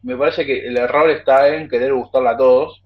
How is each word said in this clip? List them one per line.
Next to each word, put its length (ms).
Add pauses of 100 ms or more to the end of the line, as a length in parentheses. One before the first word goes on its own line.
me 120
parece 300
que 220
el 100
error 320
está 440
en 140
querer 260
gustarla 380
a 60
todos. 480